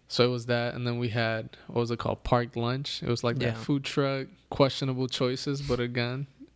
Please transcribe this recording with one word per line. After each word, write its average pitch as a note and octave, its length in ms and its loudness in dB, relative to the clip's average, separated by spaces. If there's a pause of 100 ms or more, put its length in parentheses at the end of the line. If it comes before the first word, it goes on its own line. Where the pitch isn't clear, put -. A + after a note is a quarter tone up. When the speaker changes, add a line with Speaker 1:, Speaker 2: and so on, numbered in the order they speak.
Speaker 1:
So - 160 4
it B2 80 6
was A#2 140 -4
that, A#2+ 280 0
and B2 120 -4
then A#2+ 120 -2
we A#2+ 120 0
had, A2+ 460 -2 (120)
what - 120 -4
was A#2 100 0
it A#2 80 -2
called? - 260 -2
Park A#2+ 320 2
lunch. B2 460 -2
It - 60 -4
was A#2+ 160 2
like A#2+ 140 2
that B2+ 60 0
Speaker 2:
Yeah. A#2 100 0
Speaker 1:
food C3+ 300 -2
truck, C3+ 420 0 (240)
questionable C3 580 2
choices, C3+ 540 0
but B2 180 0
again, B2 460 -2 (300)